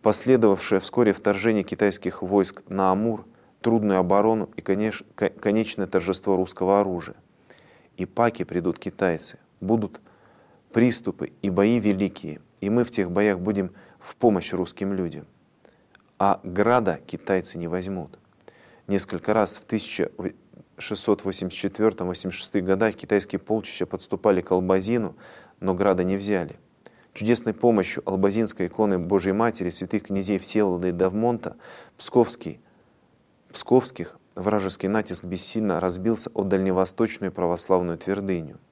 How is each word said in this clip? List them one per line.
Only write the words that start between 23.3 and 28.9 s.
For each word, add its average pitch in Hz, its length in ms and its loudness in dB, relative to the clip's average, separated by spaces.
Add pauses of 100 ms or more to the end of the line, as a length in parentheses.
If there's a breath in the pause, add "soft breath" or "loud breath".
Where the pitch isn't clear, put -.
полчища 104 480 -4
подступали 92 560 0
к - 100 -4
Албазину, 95 640 2 (440 loud breath)
но 95 160 0
града 92 280 2
не 95 140 0
взяли. 98 380 -4 (580 loud breath)
Чудесной 113 400 0
помощью 110 560 2
албазинской 98 580 0
иконы 101 300 0